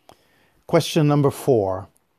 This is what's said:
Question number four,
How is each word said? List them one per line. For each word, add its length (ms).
Question 400
number 240
four, 560